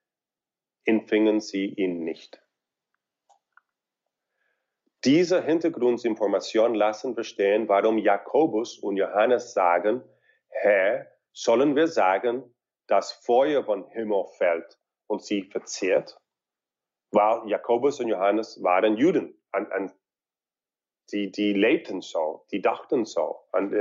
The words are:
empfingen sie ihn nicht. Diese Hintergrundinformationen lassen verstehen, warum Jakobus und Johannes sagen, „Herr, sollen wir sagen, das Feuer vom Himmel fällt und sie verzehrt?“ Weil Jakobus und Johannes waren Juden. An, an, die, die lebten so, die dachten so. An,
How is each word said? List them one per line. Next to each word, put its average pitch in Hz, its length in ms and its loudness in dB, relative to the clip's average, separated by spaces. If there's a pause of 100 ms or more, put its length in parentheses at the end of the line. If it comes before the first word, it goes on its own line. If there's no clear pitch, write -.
(840)
empfingen 107 560 2
sie 98 240 -6
ihn 90 380 -4
nicht. - 360 -12 (2750)
Diese 165 380 2
Hintergrundinformationen 117 1300 0
lassen 107 400 -2
verstehen, 107 520 0
warum 101 300 4
Jakobus 110 800 0
und 101 200 -6
Johannes 104 560 0
sagen, 101 500 2 (460)
„Herr, 104 600 0 (220)
sollen 127 420 2
wir 156 120 2
sagen, 117 560 0 (420)
das 98 260 0
Feuer 131 520 2
vom 101 260 -4
Himmel 107 360 -4 (120)
fällt 87 400 -2 (300)
und 104 160 -6
sie 101 180 -4
verzehrt?“ - 800 -4 (920)
Weil 107 380 2
Jakobus 139 500 0
und 120 100 -4
Johannes 104 520 -2
waren 95 340 2
Juden. 151 440 0 (120)
An, 101 200 -6
an, 95 200 -6 (1200)
die, 101 200 -6
die 101 220 -2
lebten 104 480 0
so, - 500 -6
die 98 100 -6
dachten 113 440 -2
so. 78 340 -4 (120)
An, 98 300 -2